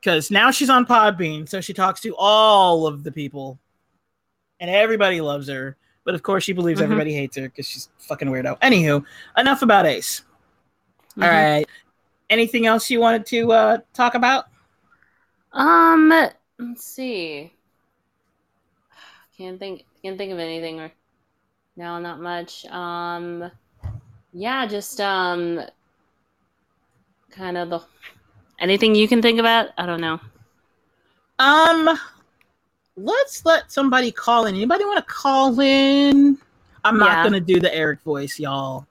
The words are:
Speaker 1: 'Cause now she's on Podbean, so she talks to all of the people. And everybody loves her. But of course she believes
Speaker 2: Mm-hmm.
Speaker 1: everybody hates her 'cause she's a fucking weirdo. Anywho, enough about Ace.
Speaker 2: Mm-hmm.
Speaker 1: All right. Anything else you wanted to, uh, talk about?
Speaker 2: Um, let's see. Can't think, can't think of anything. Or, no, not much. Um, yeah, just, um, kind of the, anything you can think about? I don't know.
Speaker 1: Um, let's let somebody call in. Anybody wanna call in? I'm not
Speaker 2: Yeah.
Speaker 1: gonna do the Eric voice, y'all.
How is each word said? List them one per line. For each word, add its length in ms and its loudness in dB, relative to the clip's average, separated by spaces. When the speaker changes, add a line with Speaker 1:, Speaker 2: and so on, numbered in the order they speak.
Speaker 1:
'Cause 280 -2
now 200 4
she's 180 -2
on 160 4
Podbean, 640 0
so 120 -8
she 120 -12
talks 280 -2
to 160 -10
all 680 4
of 160 -8
the 80 -10
people. 460 -12
And 100 -10
everybody 520 2
loves 280 -6
her. 280 -10
But 120 -4
of 80 -10
course 200 -2
she 100 -4
believes 260 -2
Speaker 2:
Mm-hmm. 120 2
Speaker 1:
everybody 220 -2
hates 240 -8
her 120 -10
'cause 180 -14
she's 220 -16
a 40 -20
fucking 260 -8
weirdo. 320 -6
Anywho, 420 2
enough 240 2
about 240 4
Ace. 360 -4
Speaker 2:
Mm-hmm. 120 -6
Speaker 1:
All 60 4
right. 360 2
Anything 360 0
else 240 0
you 100 0
wanted 280 2
to, 240 -2
uh, 260 4
talk 220 0
about? 300 0
Speaker 2:
Um, 560 4
let's 760 -2
see. 680 -10
Can't 220 -16
think, 260 -14
can't 160 -12
think 160 -10
of 60 -10
anything. 400 -10
Or, 120 -18
no, 240 -12
not 220 -12
much. 460 -12
Um, 840 -10
yeah, 320 -6
just, 360 -10
um, 600 -4
kind 260 -10
of 120 -8
the, 100 -8
anything 360 2
you 120 4
can 140 2
think 180 2
about? 380 2
I 80 -6
don't 160 -6
know. 180 -6
Speaker 1:
Um, 580 4
let's 480 -4
let 260 0
somebody 400 0
call 360 0
in. 80 -4
Anybody 300 0
wanna 180 -2
call 580 0
in? 760 4
I'm 140 2
not 120 4
Speaker 2:
Yeah. 140 2
Speaker 1:
gonna 160 2
do 200 2
the 140 0
Eric 280 -4
voice, 380 -8
y'all. 520 -8